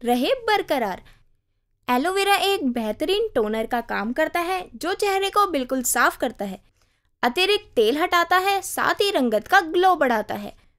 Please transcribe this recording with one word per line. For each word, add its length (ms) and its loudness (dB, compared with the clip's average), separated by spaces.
रहे 300 2
बरकरार। 560 -2
एलोवेरा 480 2
एक 320 0
बेहतरीन 680 -2
टोनर 320 -2
का 140 -4
काम 320 -4
करता 280 -2
है, 340 -6
जो 200 -6
चेहरे 360 0
को 160 2
बिल्कुल 360 -2
साफ 340 0
करता 280 -6
है, 160 -10
अतिरिक्त 540 0
तेल 220 2
हटाता 400 2
है, 240 0
साथ 320 -2
ही 160 0
रंगत 380 0
का 120 6
ग्लो 360 2
बढ़ाता 380 0
है। 180 -12